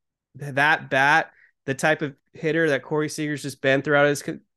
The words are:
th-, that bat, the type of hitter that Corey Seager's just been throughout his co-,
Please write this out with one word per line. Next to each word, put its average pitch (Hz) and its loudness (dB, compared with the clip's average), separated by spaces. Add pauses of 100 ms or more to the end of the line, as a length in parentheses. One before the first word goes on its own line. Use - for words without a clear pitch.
(400)
th-, 143 -12
that 143 2
bat, 143 2 (340)
the 131 -4
type 156 0
of 139 -8 (180)
hitter 160 -2
that 135 -2
Corey 151 -4
Seager's 151 -8
just 139 -12
been 135 2
throughout 143 4
his 139 -2
co-, - -10 (180)